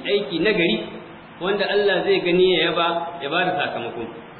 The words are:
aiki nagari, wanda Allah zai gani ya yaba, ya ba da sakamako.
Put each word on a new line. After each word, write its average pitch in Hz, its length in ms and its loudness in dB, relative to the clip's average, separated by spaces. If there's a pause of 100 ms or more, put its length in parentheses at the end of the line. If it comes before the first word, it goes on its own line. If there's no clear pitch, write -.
aiki 175 360 0
nagari, 180 400 2 (600)
wanda 196 280 0
Allah 190 400 2
zai 185 160 4
gani 180 260 4
ya 170 220 4
yaba, 170 480 -2
ya 139 120 -8
ba 165 120 0
da 180 120 0
sakamako. 117 520 -4 (340)